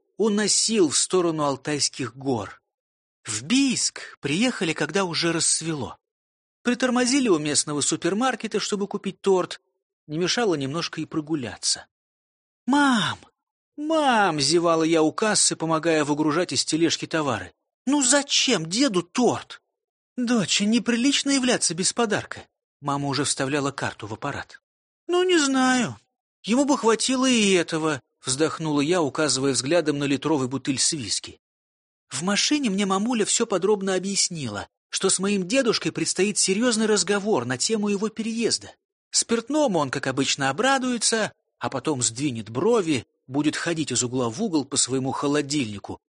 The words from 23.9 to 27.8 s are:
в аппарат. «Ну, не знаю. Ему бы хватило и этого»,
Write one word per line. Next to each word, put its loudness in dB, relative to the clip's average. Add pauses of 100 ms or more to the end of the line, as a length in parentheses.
в -8
аппарат. -10 (460)
«Ну, 0
не 4
знаю. 2 (460)
Ему 2
бы 4
хватило 2
и 4
этого», 0 (200)